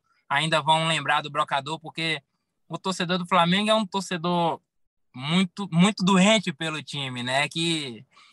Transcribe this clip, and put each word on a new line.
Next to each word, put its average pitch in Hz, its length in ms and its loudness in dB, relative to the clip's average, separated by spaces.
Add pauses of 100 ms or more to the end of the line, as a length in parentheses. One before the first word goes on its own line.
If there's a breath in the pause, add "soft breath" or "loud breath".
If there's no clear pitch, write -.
(300)
ainda 151 320 0
vão 160 260 2
lembrar 147 340 0
do 147 100 -10
brocador, 147 480 -4
porque 160 420 -6 (480)
o 156 80 -8
torcedor 185 400 -2
do 175 100 -6
Flamengo 185 420 2
é 220 60 4
um 220 100 0
torcedor 175 760 -2 (520)
muito, 175 580 -2
muito 180 340 4
doente 196 480 4
pelo 160 280 -8
time, 131 420 -8
né? 139 260 0
Que, 156 560 -4 (280 soft breath)